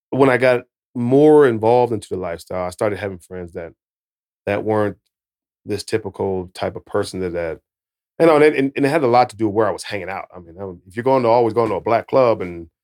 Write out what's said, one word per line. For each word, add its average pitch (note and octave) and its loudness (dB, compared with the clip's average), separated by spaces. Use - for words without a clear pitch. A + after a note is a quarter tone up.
when C3+ 4
I B2 2
got B2 2
more C#3+ 6
involved A#2 2
into G#2 -8
the G2 -6
lifestyle, F2+ -8
I F2+ -6
started G2+ -4
having G2 -10
friends F2+ -16
that, E2 -14
that G2+ -4
weren't G#2+ -2
this G#2 -8
typical F#2+ -6
type E2+ -8
of E2+ -16
person G2 -6
that, F2+ -6
that, E2 -8
you E3 4
know, E3 6
and D3 6
it, D3+ 4
and, C#3 -2
and C#3 0
it - 0
had C#3+ 0
a - 0
lot A#2+ 2
to - -18
do A2 -2
with G2 -4
where G#2+ 2
I F#2 -4
was E2+ -10
hanging F#2+ -10
out. F#2+ -12
I F2+ -20
mean, E2+ -20
I, G2 -12
if F#2 -14
you're A#2 -6
going C3 2
to, A#2 2
always A#2 4
going A2+ 0
to G#2 -2
a F2 -4
black A2 -2
club A#2+ 2
and, F2 -12